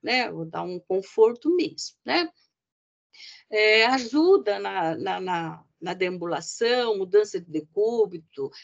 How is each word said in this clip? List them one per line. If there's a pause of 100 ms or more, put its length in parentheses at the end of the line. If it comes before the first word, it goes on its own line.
né,
ou
dar
um
conforto
mesmo,
né? (1200)
É,
ajuda
na,
na,
na, (160)
na
deambulação,
mudança
de
decúbito, (140)